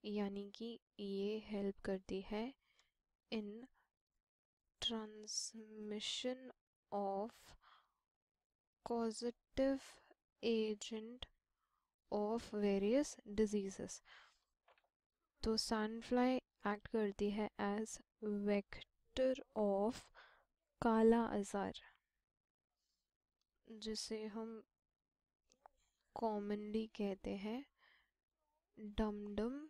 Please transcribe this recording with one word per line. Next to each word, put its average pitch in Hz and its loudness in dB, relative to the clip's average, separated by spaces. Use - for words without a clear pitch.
यानी 202 -2
कि 226 -10
ये 202 -2
help 196 -2
करती 190 -2
है 220 -6
in 214 -4
transmission 214 -4
of 202 0
causative 240 0
agent 220 -2
of 214 0
various 208 4
diseases। 202 0
तो 226 2
sandfly 226 2
act 208 -2
करती 208 2
है 208 0
as 208 -2
vector 208 0
of 202 4
काला 226 8
अज़ार, 202 0
जिसे 214 -4
हम 220 -8
commonly 208 -2
कहते 196 -4
हैं 214 -6
डमडम 214 -2